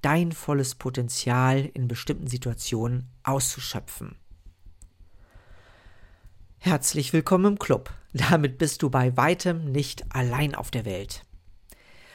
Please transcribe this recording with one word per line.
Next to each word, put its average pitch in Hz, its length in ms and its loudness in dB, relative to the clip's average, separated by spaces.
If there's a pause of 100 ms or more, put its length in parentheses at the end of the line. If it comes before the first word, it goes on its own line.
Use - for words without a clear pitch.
dein 165 300 2
volles 139 440 -2
Potenzial 127 960 0
in 127 160 -2
bestimmten 135 380 -4
Situationen 123 840 -4 (140)
auszuschöpfen. - 920 -4 (2500)
Herzlich 151 540 0
willkommen 180 340 4
im 202 140 4
Club. - 320 0 (220)
Damit 139 440 4
bist - 240 0
du 143 80 2
bei 127 280 4
weitem 165 560 2
nicht - 320 -2 (100)
allein 131 400 0
auf - 160 -8
der 110 140 -2
Welt. 98 400 -8 (880)